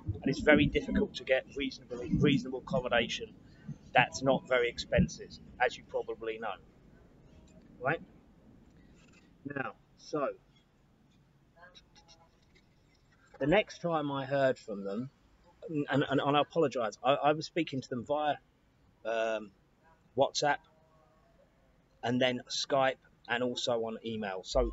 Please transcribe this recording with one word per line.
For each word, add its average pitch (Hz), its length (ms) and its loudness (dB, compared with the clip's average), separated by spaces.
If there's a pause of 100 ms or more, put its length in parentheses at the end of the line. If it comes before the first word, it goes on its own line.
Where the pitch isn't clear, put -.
and - 220 -6
it's 135 140 0
very 147 260 6
difficult - 480 0
to 123 100 -10
get 131 220 2 (100)
reasonable, 127 480 -8 (140)
reasonable 131 400 2
accommodation 123 760 -2 (600)
that's 123 280 4
not 131 260 2
very 123 200 2
expensive, - 640 0 (340)
as 123 120 0
you 123 120 -16
probably 113 500 -6
know. 107 160 -6 (1300)
Right? 143 200 0 (1400)
Now, 131 300 -8 (240)
so, 143 300 -4 (3000)
the 135 80 2
next - 340 4
time 156 300 0
I 135 140 -4
heard 135 340 2
from 101 260 -8
them, 110 260 -6 (600)
and, 147 180 -2
and, 139 320 0
and 139 160 2
I 147 40 6
apologise, 131 640 0
I, 131 120 4
I 143 180 2
was 156 140 -2
speaking 151 340 -4
to - 80 -12
them 120 160 -6
via, 147 300 0 (680)
um, 110 460 -2 (680)
WhatsApp 143 400 2 (1400)
and 123 180 2
then 123 280 0
Skype 135 480 0 (320)
and 120 140 0
also 123 300 -2 (120)
on 113 200 -6
email. 107 400 -6
So 123 280 0